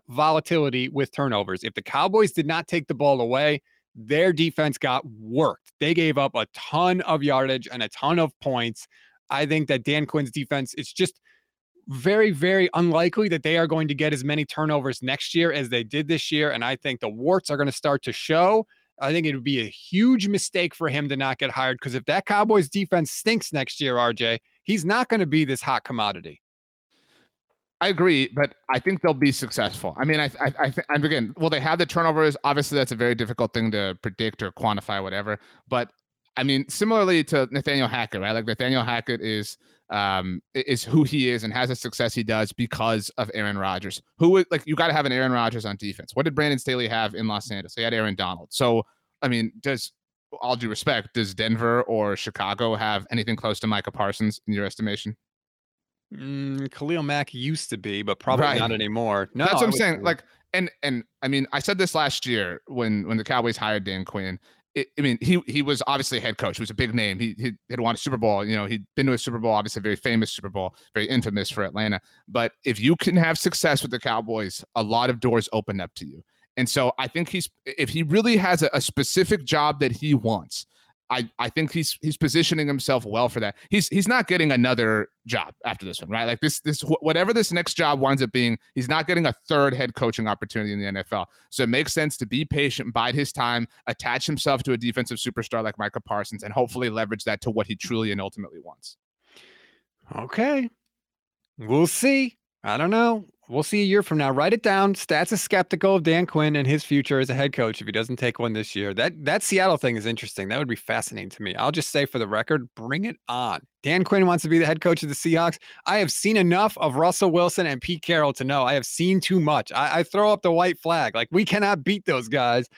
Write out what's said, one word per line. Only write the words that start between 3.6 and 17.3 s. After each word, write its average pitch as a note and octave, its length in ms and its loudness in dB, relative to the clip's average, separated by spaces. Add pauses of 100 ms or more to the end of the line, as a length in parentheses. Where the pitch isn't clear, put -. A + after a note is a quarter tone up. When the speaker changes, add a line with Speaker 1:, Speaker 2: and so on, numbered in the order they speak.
Speaker 1:
their D3 380 2
defense D#3 440 0
got C3 300 0
worked. A2+ 720 -2
They D#3+ 160 0
gave D#3 240 2
up C#3 160 0
a A2 180 0
ton F3+ 480 0
of D#3 220 0
yardage C3 480 2
and B2 100 -8
a G#2+ 80 -4
ton E3 300 0
of D#3+ 200 0
points. A#2+ 480 -4 (420)
I C#3+ 180 0
think D#3 220 0
that C3 140 0
Dan D3+ 220 0
Quinn's C#3+ 240 -2
defense, C#3 480 -6
it's D3+ 160 -10
just - 260 -2 (680)
very, G3 420 4
very F3+ 460 2
unlikely F3 540 2
that D#3+ 120 0
they D#3+ 160 2
are E3 80 4
going D#3+ 220 0
to C#3+ 80 -2
get D3+ 180 0
as C3 100 -4
many D3 220 -2
turnovers D3 560 -2
next C3 320 -6
year E3 180 4
as C#3+ 180 -2
they A#2+ 140 0
did C#3+ 240 -4
this D#3 240 -2
year. D3 200 2
And A#2 120 -4
I C3 120 -2
think B2+ 240 -6
the A2+ 100 -4
warts C#3 400 0